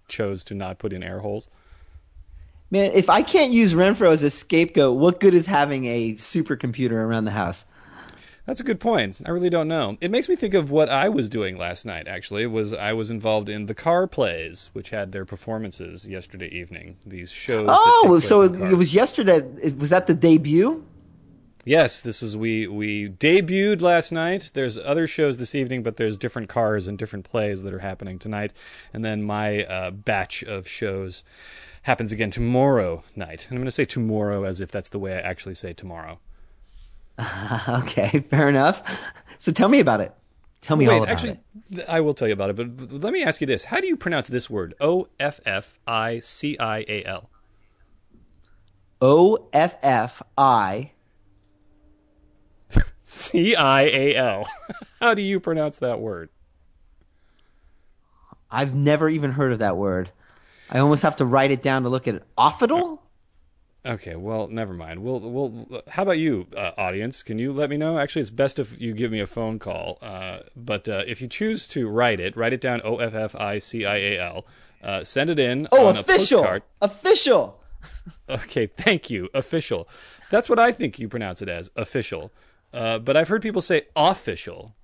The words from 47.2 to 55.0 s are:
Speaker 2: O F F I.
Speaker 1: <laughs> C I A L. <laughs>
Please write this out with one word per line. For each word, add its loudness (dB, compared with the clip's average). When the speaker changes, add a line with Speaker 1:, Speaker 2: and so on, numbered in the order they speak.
Speaker 2:
O 6
F 2
F 0
I. 2
Speaker 1:
<laughs> 6
C 0
I 6
A 2
L. 0
<laughs> -18